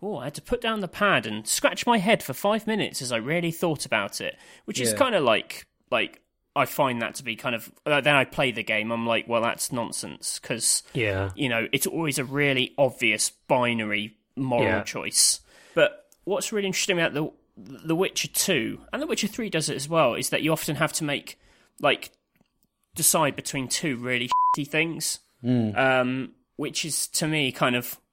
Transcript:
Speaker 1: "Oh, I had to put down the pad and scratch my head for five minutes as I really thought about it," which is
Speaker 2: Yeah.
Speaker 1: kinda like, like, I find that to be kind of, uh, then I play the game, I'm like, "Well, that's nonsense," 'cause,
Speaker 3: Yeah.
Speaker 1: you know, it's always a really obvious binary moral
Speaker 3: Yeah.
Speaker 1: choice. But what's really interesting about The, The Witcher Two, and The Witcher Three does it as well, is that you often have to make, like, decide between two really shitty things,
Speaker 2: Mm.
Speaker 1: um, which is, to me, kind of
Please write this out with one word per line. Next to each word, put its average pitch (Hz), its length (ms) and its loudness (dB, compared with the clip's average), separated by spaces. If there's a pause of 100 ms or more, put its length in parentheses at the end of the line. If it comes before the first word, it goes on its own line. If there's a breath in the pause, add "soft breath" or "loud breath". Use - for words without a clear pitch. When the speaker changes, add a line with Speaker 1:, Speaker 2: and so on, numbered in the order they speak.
Speaker 1:
"Oh, 196 140 -6
I 123 80 -8
had 143 120 -8
to - 60 -12
put 240 200 -4
down 226 180 -2
the 180 80 -4
pad 165 380 2
and 107 200 -6
scratch - 400 0
my 233 120 4
head 196 240 2
for 139 100 -6
five 214 340 0
minutes 202 360 -2
as 127 100 -6
I 117 60 2
really 165 340 -2
thought 165 320 -2
about - 380 -2
it," - 160 -6 (260 loud breath)
which 220 160 -6
is 226 120 2
Speaker 2:
Yeah. 208 60 0
Speaker 1:
kinda 233 220 4
like, - 460 2 (240)
like, 113 320 0 (340)
I 139 80 4
find 123 380 0
that - 140 -6
to - 80 -12
be 113 120 -6
kind 123 180 -4
of, 113 160 -10 (140)
uh, 147 160 2
then 147 160 4
I 131 80 6
play 131 280 0
the 110 100 -4
game, 110 280 -2
I'm 117 160 -2
like, 113 220 0
"Well, 117 140 2
that's - 280 -2
nonsense," - 680 -6
'cause, - 440 -2 (120)
Speaker 3:
Yeah. 98 400 0
Speaker 1:
you 131 160 -2
know, 113 220 0
it's - 140 0
always 151 320 -2
a 135 60 -2
really 135 540 0
obvious 113 520 2
binary 113 880 -2 (200)
moral 123 280 0
Speaker 3:
Yeah. 98 180 0
Speaker 1:
choice. - 580 0 (340 loud breath)
But - 320 2 (180)
what's 208 280 -2
really 202 140 -2
interesting 180 320 0
about 165 160 2
The, 151 160 -2 (260)
The 151 400 -6
Witcher - 320 0
Two, 110 640 0
and 254 100 -4
The 320 40 -4
Witcher 220 200 -2
Three 214 240 -6
does 160 180 0
it 147 80 -4
as 139 120 -6
well, 160 260 4
is - 160 -2
that - 120 0
you 156 100 2
often 151 240 -2
have 151 180 0
to 160 100 -4
make, - 340 -6 (420 soft breath)
like, - 300 2 (840)
decide 156 420 2
between 131 320 -6
two 139 280 -2
really 120 320 -2 (280)
shitty 143 100 -4
things, 160 540 -2 (240)
Speaker 2:
Mm. 117 320 2
Speaker 1:
um, 131 580 2 (220)
which - 280 -6
is, - 240 -4
to - 200 -2
me, 147 240 0
kind 127 240 2
of - 220 -6 (140)